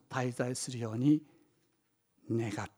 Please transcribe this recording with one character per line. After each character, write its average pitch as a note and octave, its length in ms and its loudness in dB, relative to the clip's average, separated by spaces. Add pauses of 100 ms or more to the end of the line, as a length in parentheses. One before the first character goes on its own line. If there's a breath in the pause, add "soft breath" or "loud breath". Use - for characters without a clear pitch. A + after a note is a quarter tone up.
滞 B2+ 240 -2
在 B2+ 220 -4
す - 160 -8
る B2 80 -6
よ A2 140 -4
う A2 40 -2
に D3 240 6 (1120 soft breath)
願 A2+ 180 0
っ G#2 280 -8